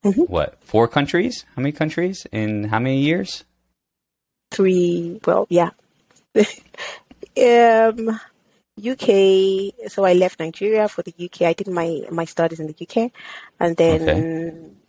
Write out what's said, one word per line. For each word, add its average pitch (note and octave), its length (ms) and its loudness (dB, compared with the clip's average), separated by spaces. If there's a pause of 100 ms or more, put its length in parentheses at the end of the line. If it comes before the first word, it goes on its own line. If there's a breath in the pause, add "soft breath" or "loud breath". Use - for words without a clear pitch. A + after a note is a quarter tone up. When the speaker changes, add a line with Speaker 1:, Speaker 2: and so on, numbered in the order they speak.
Speaker 1:
Mm-hmm. G3+ 200 2
Speaker 2:
what, E2+ 380 -2
four A2+ 260 2
countries? E3+ 580 -2 (100)
How B2 60 -8
many C#3 100 -4
countries E3+ 600 -6
in G#2+ 340 -4
how A2 140 -2
many C3 200 -2
years? E3+ 460 -4 (1040)
Speaker 1:
Three, F3 720 0
well, - 240 0
yeah. E3+ 220 2 (640)
<laughs> G#3+ 80 6 (920 loud breath)
Um, A3+ 840 4 (580 loud breath)
U A#3 180 -6
K, G3 760 2 (160)
so G3+ 180 -2
I F3+ 80 6
left F3+ 260 2
Nigeria G#3 480 -2
for F#3 140 -8
the F3 160 -12
U F3 120 -10
K. - 180 -2
I E3 60 2
did G3 140 -8
my, E3 340 -4 (100)
my E3 140 -6
studies E3 340 -4
in D#3 80 -10
the D#3 100 -12
U E3+ 80 -14
K A#3 260 -4 (480 loud breath)
and E3+ 180 -2
then D#3+ 240 2
Speaker 2:
Okay. D#3+ 520 -4 (360)